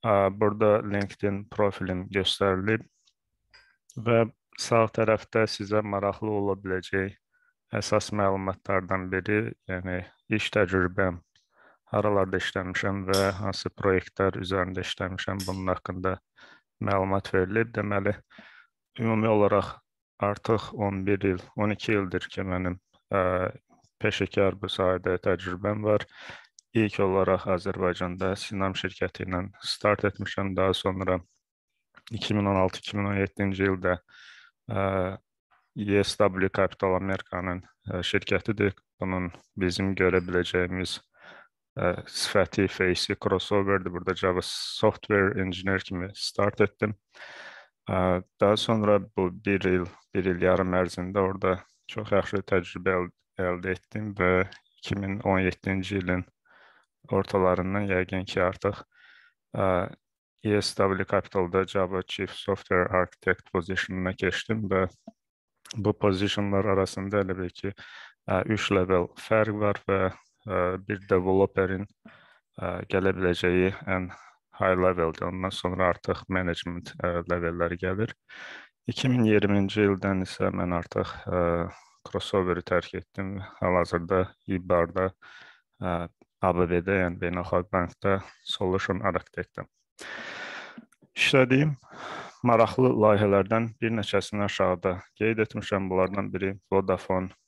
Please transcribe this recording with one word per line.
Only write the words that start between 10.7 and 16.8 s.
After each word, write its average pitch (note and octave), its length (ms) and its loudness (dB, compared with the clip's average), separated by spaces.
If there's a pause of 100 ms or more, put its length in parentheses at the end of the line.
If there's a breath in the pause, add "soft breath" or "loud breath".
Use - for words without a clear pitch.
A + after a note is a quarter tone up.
haralarda G2+ 480 2
işləmişəm G2 640 -4
və F#2+ 140 0 (180)
hansı G2 400 -4
proyektlər F#2+ 640 0
üzərində F#2 400 -2
işləmişəm, F#2+ 640 -6
bunun F#2+ 300 -6
haqqında F#2 400 -4 (640 loud breath)
məlumat G2 540 0